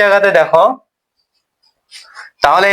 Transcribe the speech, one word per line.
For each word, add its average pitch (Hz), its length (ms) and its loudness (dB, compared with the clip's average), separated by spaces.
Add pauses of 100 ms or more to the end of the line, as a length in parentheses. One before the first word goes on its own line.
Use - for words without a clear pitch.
জায়গাতে 202 280 0 (100)
দেখো, 160 240 0 (1800)
তাহলে 170 280 0